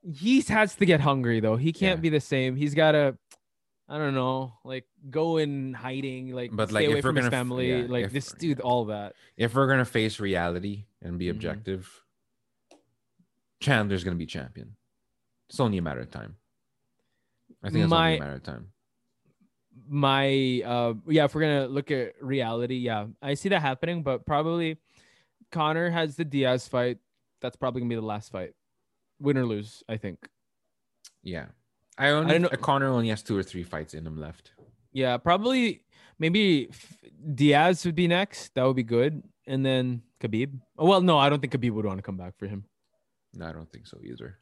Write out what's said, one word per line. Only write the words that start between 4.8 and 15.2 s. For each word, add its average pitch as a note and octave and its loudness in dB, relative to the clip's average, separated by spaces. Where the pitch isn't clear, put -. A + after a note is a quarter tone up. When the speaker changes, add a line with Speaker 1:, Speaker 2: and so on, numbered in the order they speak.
Speaker 1:
go D#3+ 0
in C#3 -2
hiding, B2+ -8
like, B2 -8
Speaker 2:
But, G#2+ -2
Speaker 1:
stay G#2+ -6
Speaker 2:
like, B2 2
Speaker 1:
away D3 2
Speaker 2:
if C#3 -4
we're C3 4
Speaker 1:
from - 0
his C3 2
Speaker 2:
gonna A#2+ 0
f-, B2+ 0
Speaker 1:
family, B2+ -2
Speaker 2:
yeah, A#2+ -4
Speaker 1:
like, A#2+ -2
Speaker 2:
if, G2 -6
Speaker 1:
this C3+ -6
dude, D3+ -4
Speaker 2:
yeah. - -8
Speaker 1:
all B2 0
that. G#2 -8
Speaker 2:
If A2+ 0
we're C3+ 4
gonna C3 4
face A2 -2
reality F#2+ -2
and F2 -8
be F2 -4
Speaker 1:
Mm-hmm. F2+ -2
Speaker 2:
objective, F#2+ -8
Chandler's G2+ 2
gonna F2+ -4
be E2 -6
champion. C2 -14